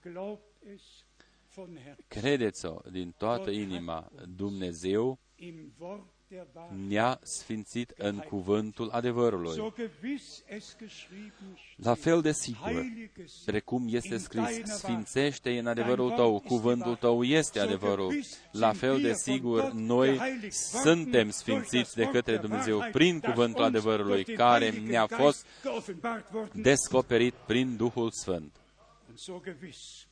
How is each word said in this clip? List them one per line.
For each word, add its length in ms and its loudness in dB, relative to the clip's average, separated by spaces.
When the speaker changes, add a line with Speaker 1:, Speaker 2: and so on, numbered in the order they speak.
Speaker 1:
glaubt 420 -12
es 60 -20
von 200 -14
Herzen. 320 -20
Speaker 2:
credeți-o 680 -2
din 260 -8
toată 200 -2
Speaker 1:
Gott 60 -4
hat 120 -6
Speaker 2:
inima, 480 -8
Speaker 1:
uns 180 -18
Speaker 2:
Dumnezeu 840 -2
Speaker 1:
im 200 -18
Wort 240 -14
der 260 -16
Wahrheit 340 -12
Speaker 2:
ne-a 340 2
sfințit 680 -8
în 140 -20
Speaker 1:
geheiligt. 260 -4
Speaker 2:
cuvântul 600 0
adevărului. 680 0
Speaker 1:
So 200 -6
gewiss 720 -10
es 320 -16
geschrieben 520 -18
steht, 320 -18
Speaker 2:
La 80 4
fel 280 4
de 100 4
sigur, 400 -6
Speaker 1:
„Heilige 540 -8
sind 200 -20
Speaker 2:
precum 440 -2
este 240 -2
Speaker 1:
in 60 -2
Speaker 2:
scris, 240 -4
Speaker 1:
deiner 100 -2
Wahrheit. 120 -6
Speaker 2:
„Sfințește-i 760 -2
în 60 -4
Speaker 1:
Dein 140 0
Speaker 2:
adevărul 280 2
Speaker 1:
Wort 100 0
Speaker 2:
tău, 200 6
Speaker 1:
ist 60 -2
die 140 -16
Speaker 2:
cuvântul 320 4
Speaker 1:
Wahrheit.“ 120 -2
Speaker 2:
tău 240 4
este 360 2
Speaker 1:
So 60 4
Speaker 2:
adevărul.” 440 0
Speaker 1:
gewiss 280 -4
Speaker 2:
La 180 4
Speaker 1:
sind 100 0
Speaker 2:
fel 220 2
de 60 2
Speaker 1:
wir 80 2
von 80 0
Speaker 2:
sigur, 280 2
Speaker 1:
Gott 120 -2
Speaker 2:
noi 380 4
Speaker 1:
geheiligt 460 -2
worden 220 6
Speaker 2:
suntem 280 4
Speaker 1:
durch 140 -2
Speaker 2:
sfințiți 360 -2
Speaker 1:
das 220 0
Speaker 2:
de 60 0
Speaker 1:
Wort 120 2
Speaker 2:
către 180 2
Speaker 1:
der 100 2
Speaker 2:
Dumnezeu 360 0
Speaker 1:
Wahrheit, 200 -2
Speaker 2:
prin 220 4
Speaker 1:
das 120 -4
Speaker 2:
cuvântul 320 2
Speaker 1:
uns 60 4
Speaker 2:
adevărului, 440 2
Speaker 1:
durch 140 2
den 80 -6
Speaker 2:
care 300 6
Speaker 1:
Heiligen 240 -2
Speaker 2:
ne-a 160 4
Speaker 1:
Geist 160 -2
Speaker 2:
fost 240 4
Speaker 1:
geoffenbart 680 -6
worden 220 -8
ist. 80 -6
Speaker 2:
descoperit 680 4
prin 420 0
Duhul 360 0
Sfânt. 440 -6
Speaker 1:
Und 80 -20
so 260 -14
gewiss 680 -16